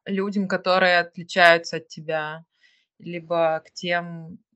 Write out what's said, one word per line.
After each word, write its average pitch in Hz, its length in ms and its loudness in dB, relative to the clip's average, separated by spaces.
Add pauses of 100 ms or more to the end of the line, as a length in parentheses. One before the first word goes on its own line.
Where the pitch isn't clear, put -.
людям, 196 400 -4
которые 185 500 2
отличаются 170 800 2
от 156 120 -12
тебя, 156 540 -8 (540)
либо 165 640 -2
к - 80 -20
тем 170 680 -6 (160)